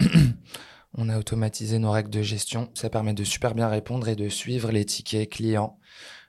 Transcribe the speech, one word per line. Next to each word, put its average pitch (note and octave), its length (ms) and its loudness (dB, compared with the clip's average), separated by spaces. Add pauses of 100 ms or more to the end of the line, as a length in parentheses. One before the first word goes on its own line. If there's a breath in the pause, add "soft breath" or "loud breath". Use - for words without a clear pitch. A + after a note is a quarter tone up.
<clears throat> - 920 2
on A2+ 160 0
a A2 80 0
automatisé A2 600 0
nos A2 120 2
règles G#2 180 2
de G#2+ 140 -2
gestion. G#2+ 500 -4
Ça - 160 -6
permet G#2+ 240 0
de G#2 120 -2
super A2+ 300 -2
bien A#2 140 2
répondre A2 400 -2
et A2 80 0
de G#2 140 -2
suivre A2+ 420 -4
les G#2 140 2
tickets G#2+ 440 -2
clients. A2 480 0 (500 loud breath)